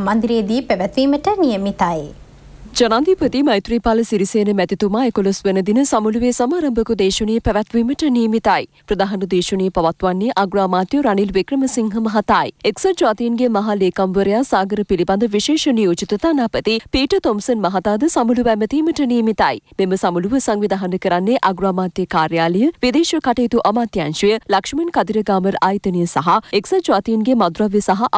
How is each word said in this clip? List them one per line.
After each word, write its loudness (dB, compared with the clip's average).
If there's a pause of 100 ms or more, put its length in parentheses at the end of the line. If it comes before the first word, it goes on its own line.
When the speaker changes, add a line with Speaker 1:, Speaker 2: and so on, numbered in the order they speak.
Speaker 1:
මන්දිරයේදී 0 (120)
පැවැත්වීමට 0 (120)
නියමිතයි. -2 (760)
Speaker 2:
ජනාධිපති 2
මෛත්‍රීපාල 0
සිරිසේන 0 (100)
මැතිතුමා 0
එකොළොස් 0
වන 2
දින 2 (120)
සමුළුවේ 0
සමාරම්භක 0 (120)
දේශනය 0 (140)
පැවැත්වීමට 0 (140)
නියමිතයි. 2 (240)
ප්‍රධාන -2 (140)
දේශනය 0
පවත්වන්නේ 0 (100)
අග්‍රාමාත්‍ය 0
රනිල් 2
වික්‍රමසිංහ -2 (120)
මහතායි. 0 (200)
එක්සත් -2
ජාතීන්ගේ 0
මහා 0
ලේකම්වරයා 0
සාගර 0
පිළිබඳ 0
විශේෂ 0 (120)
නියෝජිත 0 (100)
තනාපති 0 (220)
පීටර් 0
තොම්සන් 0
මහතාද 0
සමුළුව 2
ඇමතීමට 0
නියමිතයි. 0 (160)
මෙම 0
සමුළුව 0 (140)
සංවිධානය -2
කරන්නේ 2 (120)
අග්‍රාමාත්‍ය -2
කාර්යාලය, 2 (180)
විදේශ 2 (140)
කටයුතු 0
අමාත්‍යාංශය, 0 (240)
ලක්ෂ්මන් -4
කදිරගාමර් 0 (100)
ආයතනය -2 (140)
සහ 0
එක්සත් -2
ජාතීන්ගේ 0
මද්‍රව්‍ය 0
සහ 0 (140)